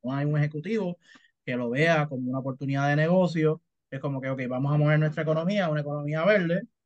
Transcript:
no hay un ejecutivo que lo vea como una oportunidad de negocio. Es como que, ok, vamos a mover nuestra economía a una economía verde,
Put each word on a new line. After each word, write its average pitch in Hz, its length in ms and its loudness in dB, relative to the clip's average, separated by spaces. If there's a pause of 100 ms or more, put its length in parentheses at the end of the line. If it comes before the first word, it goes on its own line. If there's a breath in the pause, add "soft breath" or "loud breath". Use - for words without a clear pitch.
no 123 100 -6
hay 139 140 -2
un 147 100 0
ejecutivo 175 640 -2 (480 soft breath)
que 127 100 -4
lo 123 140 -2
vea 151 380 2
como 127 200 -6
una 131 120 -4
oportunidad 139 500 -2
de 147 60 2
negocio. 160 640 2 (280)
Es 135 100 -10
como 139 200 -4
que, 135 100 -6
ok, 135 180 -4
vamos 135 260 0
a 147 40 4
mover 151 200 4
nuestra 156 240 0
economía 165 440 0
a 160 40 -2
una 151 120 -2
economía 147 420 -4
verde, 202 380 2 (240)